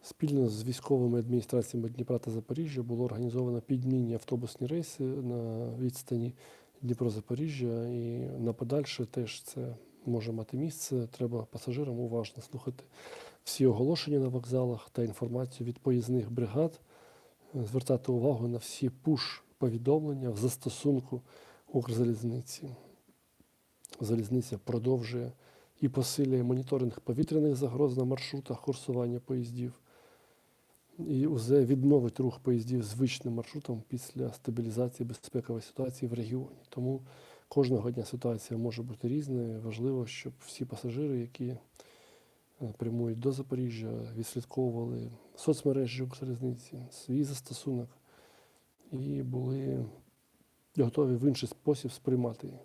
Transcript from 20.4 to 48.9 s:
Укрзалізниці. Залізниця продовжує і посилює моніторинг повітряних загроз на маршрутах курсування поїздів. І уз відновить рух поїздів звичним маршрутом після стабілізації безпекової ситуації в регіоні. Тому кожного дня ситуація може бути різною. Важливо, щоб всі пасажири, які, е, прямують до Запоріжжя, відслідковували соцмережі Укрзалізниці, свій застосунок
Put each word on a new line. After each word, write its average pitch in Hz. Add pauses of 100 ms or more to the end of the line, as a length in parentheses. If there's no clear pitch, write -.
Укрзалізниці. 120 (1300)
Залізниця 117
продовжує 120 (500)
і 135
посилює 131
моніторинг 127
повітряних 151
загроз 131
на 131
маршрутах 131
курсування 123
поїздів. 123 (1160)
І 147
уз 123
відновить 135
рух 127
поїздів 120
звичним 120
маршрутом 117
після 127
стабілізації 120
безпекової 117
ситуації 127
в 117
регіоні. 120 (120)
Тому 131 (460)
кожного 123
дня 120
ситуація 120
може 117
бути 123
різною. 123
Важливо, 120
щоб 127 (120)
всі -
пасажири, 127
які, 120
е, 123 (1160)
прямують 117
до 135
Запоріжжя, 127 (260)
відслідковували 117 (240)
соцмережі 131
Укрзалізниці, 127
свій 135
застосунок 127 (1000)